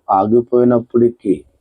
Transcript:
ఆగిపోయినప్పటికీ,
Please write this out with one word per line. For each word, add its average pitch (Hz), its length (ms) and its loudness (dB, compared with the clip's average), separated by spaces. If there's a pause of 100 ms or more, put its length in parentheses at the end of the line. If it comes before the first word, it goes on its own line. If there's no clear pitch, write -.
(120)
ఆగిపోయినప్పటికీ, 120 1300 -2 (160)